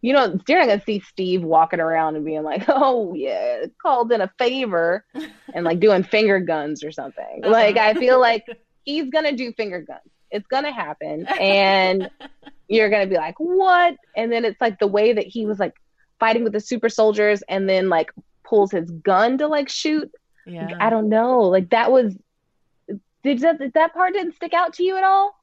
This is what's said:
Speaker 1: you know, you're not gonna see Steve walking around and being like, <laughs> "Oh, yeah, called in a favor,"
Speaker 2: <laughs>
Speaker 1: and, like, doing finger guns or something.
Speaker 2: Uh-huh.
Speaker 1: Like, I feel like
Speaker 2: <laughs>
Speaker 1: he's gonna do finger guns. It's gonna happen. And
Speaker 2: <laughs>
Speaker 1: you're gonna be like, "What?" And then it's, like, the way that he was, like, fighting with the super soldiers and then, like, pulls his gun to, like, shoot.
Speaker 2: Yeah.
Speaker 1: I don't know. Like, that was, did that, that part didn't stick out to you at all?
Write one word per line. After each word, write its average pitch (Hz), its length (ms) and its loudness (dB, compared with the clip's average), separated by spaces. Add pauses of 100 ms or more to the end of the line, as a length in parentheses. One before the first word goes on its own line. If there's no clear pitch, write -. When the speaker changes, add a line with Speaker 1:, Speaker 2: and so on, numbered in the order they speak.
Speaker 1:
you 240 100 0
know, 226 340 2
you're 311 140 2
not 285 80 2
gonna 208 160 0
see 208 160 -4
Steve 185 420 -4
walking 165 380 2
around 160 340 0
and 151 100 -6
being 156 200 -6
like, 156 200 -6
<laughs> - 40 -4
"Oh, 254 460 0
yeah, - 500 -6 (180)
called 240 300 0
in 226 80 0
a 202 180 -4
favor," 214 680 -2 (100)
Speaker 2:
<laughs> - 380 -16
Speaker 1:
and, 175 120 -6
like, 170 160 0
doing 190 240 4
finger 208 340 2
guns 151 460 -4
or 156 80 -10
something. 73 500 -14
Speaker 2:
Uh-huh. 196 80 0
Speaker 1:
Like, 220 260 4
I 220 180 4
feel 254 260 4
like 233 260 2 (200)
Speaker 2:
<laughs> - 180 -20
Speaker 1:
he's 285 260 -6
gonna 302 220 0
do 240 200 -6
finger 196 300 -8
guns. - 180 -18 (300)
It's 202 160 -10
gonna 277 260 -4
happen. 156 540 -10 (140)
And 190 680 2 (300)
Speaker 2:
<laughs> - 300 -20
Speaker 1:
you're 214 200 2
gonna 202 200 0
be 190 80 0
like, 160 240 -4
"What?" 349 560 2 (200)
And 226 140 -2
then 233 140 -2
it's, 220 160 -2
like, 226 180 -2
the 208 80 2
way 208 280 2
that 208 120 -2
he 220 180 -8
was, 208 140 -4
like, 196 160 -4 (460)
fighting 226 240 2
with 214 80 -2
the 208 80 -4
super 226 280 -4
soldiers 208 600 2
and 196 200 -2
then, 190 200 2
like, 165 240 0 (320)
pulls 202 260 2
his 170 200 -4
gun 202 480 0
to, 302 100 -2
like, 294 200 -2
shoot. 311 420 -4 (360)
Speaker 2:
Yeah. 170 240 -10 (100)
Speaker 1:
I 214 100 2
don't 220 180 0
know. 233 340 2
Like, 185 280 2
that 233 220 2
was, 226 240 4 (1040)
did 269 180 0
that, 320 180 2 (160)
that 330 180 2
part 370 220 0
didn't 359 220 -4
stick 339 180 -8
out 339 200 0
to 349 100 -2
you 381 120 0
at 381 80 -2
all? 392 380 2